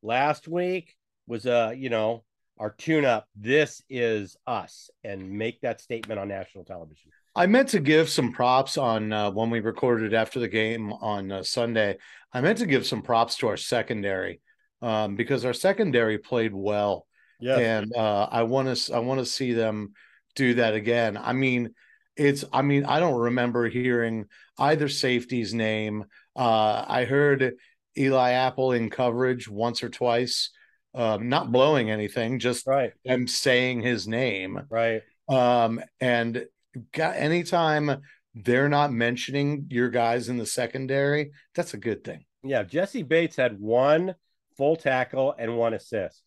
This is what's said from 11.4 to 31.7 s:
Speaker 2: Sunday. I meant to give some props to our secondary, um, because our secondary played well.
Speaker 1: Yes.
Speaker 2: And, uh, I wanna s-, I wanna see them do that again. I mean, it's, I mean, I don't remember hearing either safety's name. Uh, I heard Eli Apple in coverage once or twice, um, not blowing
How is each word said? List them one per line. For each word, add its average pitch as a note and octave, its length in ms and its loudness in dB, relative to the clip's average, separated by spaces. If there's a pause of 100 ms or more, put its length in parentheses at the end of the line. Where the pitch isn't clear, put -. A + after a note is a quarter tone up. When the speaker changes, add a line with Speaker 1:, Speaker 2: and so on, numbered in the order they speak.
Speaker 2:
Sunday. A2+ 540 0 (360)
I B2 80 -2
meant G3 180 2
to A#3+ 60 -2
give C3+ 200 2
some A2+ 160 -4
props A#2 360 0
to B2 100 -2
our G2+ 100 0
secondary, G2 840 -4 (400)
um, G#2+ 340 -2
because A#2+ 300 -2
our B2 80 0
secondary B2+ 640 2
played A2+ 360 -2
well. G2+ 540 -2 (320)
Speaker 1:
Yes. B2+ 200 0
Speaker 2:
And, A2+ 360 0
uh, G#2+ 340 2
I A#2 140 0
wanna C3 280 0
s-, - 200 -4
I A#2+ 80 0
wanna B2+ 260 -2
see B2 280 -4
them G#2+ 400 -2 (420)
do B2+ 200 2
that A#2 200 2
again. A2 420 0
I A#2 160 -4
mean, B2 400 0 (440)
it's, C#3+ 260 2 (100)
I C3 80 2
mean, C#3 240 2
I C#3+ 140 2
don't D#3 200 2
remember A#2+ 500 0
hearing A#2 560 -2 (340)
either D3 300 2
safety's B2 640 -2
name. G#2+ 520 -2 (300)
Uh, A2+ 520 2
I B2+ 180 0
heard C3+ 500 2 (420)
Eli C3 340 4
Apple B2+ 420 2
in A2+ 160 0
coverage B2 600 -2
once A2+ 340 -4
or A#2+ 60 -6
twice, A#2+ 600 -2 (420)
um, A2+ 360 -2
not C3 220 0
blowing B2+ 380 4